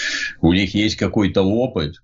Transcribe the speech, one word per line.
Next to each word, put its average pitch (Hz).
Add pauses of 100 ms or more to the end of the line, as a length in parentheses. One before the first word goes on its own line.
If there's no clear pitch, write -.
(420)
У 82
них 98
есть 104
какой-то 98
опыт. 101